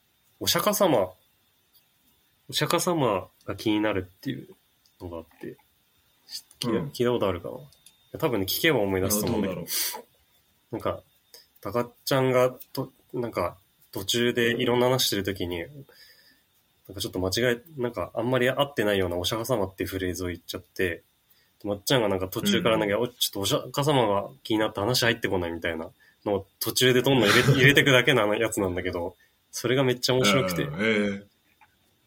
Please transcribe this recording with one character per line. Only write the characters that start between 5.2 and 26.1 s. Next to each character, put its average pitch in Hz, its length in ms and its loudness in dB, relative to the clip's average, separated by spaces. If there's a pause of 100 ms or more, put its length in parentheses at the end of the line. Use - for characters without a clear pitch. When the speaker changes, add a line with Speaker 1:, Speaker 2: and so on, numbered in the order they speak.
Speaker 1:
っ 80 40 -14 (180)
て、 - 160 -14 (680)
し-、 - 160 -14 (160)
聞 120 140 -4
い-、 113 60 0
Speaker 2:
う 151 60 -6
ん。 143 40 -8
Speaker 1:
聞 - 140 -4
い - 20 2
た 120 80 2
こ 117 60 0
と 101 100 0
あ 92 40 0
る 87 100 -6
か 58 80 -10
な？ 62 60 -12
い - 20 -14 (540)
や、 120 60 -10
多 156 120 0
分 110 100 0
ね、 95 60 -2
聞 - 160 -6
け 160 100 4
ば 127 60 2
思 98 180 0
い 92 60 2
出 95 80 0
す 104 100 0
と - 60 -2
思 117 100 0
う - 40 -2
ん - 20 0
だ 95 60 -2
け 90 60 -6
ど。 87 60 -10
Speaker 2:
い 82 40 -10
や、 - 60 -12
ど - 0 -
う - 40 -6 (180)
だ - 60 -10
ろ - 60 -18 (680)
う。 - 20 -10
Speaker 1:
な 107 40 -6
ん - 20 -10
か、 92 220 -4 (580)
た 101 120 -10
か 117 80 0
っ 120 120 -4 (120)
ち 143 100 0
ゃ 135 60 4
ん 131 100 2
が 127 200 4 (220)
と、 131 200 -8 (200)
な 120 160 -4
ん - 20 -10
か、 90 280 -4 (320)
途 98 140 -8
中 120 300 2
で 120 260 2
い 127 60 0
ろ 120 100 2
ん 120 40 4
な 123 80 4
話 127 180 2
し - 40 -2
て 107 60 -2
る 98 60 -2
時 92 240 -4
に、 87 120 -6
な 82 60 -8
ん - 1300 -20
か 98 60 -10
ち - 60 -6
ょ - 40 -8
っ - 20 -20
と 95 80 -4
間 92 80 0
違 117 260 2
え、 120 80 -12 (160)
な 120 120 -2
ん - 20 -14
か 87 200 -6
あ 113 100 -6
ん 120 80 -2
ま 131 100 2
り 123 100 2
合 135 140 -6
っ 139 100 -20
て 113 100 -2
な 104 80 2
い 101 60 0
よ 92 80 0
う - 20 -4
な 87 80 -4
お 87 80 -4
釈 110 160 -4
迦 117 40 -6
様 107 220 -2
っ 92 80 -12
て 95 100 -6
い - 20 -10
う - 20 -10
フ 95 120 -6
レ 90 100 -4
ー 87 40 -6
ズ 90 100 -8
を 87 40 -6
言 87 80 -8
っ - 80 -14
ち - 120 -10
ゃ - 20 -8
っ 95 40 -14
て、 90 420 -6 (580)
ま 101 140 -4
っ 98 60 -14
ち - 120 0
ゃ 131 40 4
ん 117 40 2
が 107 60 2
な 95 80 0
ん - 20 0
か 92 100 -4
途 110 140 -8
中 202 200 0
か 120 80 2
ら 110 60 4
な 107 100 0
ん - 40 -2
か、 101 60 0
Speaker 2:
う - 20 0
ん。 117 60 0
Speaker 1:
お-、 120 40 -4
ち - 200 -4
ょ - 20 -8
っ - 20 -20
と 101 80 -8
お 98 60 -4
釈 127 240 -2
迦 139 140 -2
様 135 220 4
が 101 220 0 (140)
気 - 100 -4
に 107 60 2
な 107 100 2
っ - 40 -8
て 101 80 -6
話 120 240 0
入 117 100 4
っ 117 60 -14
て - 80 -2
こ 95 100 0
な 87 100 -2
い 85 40 -6
み 85 100 -8
た 87 80 -4
い 80 80 -4
な 85 100 -10 (360)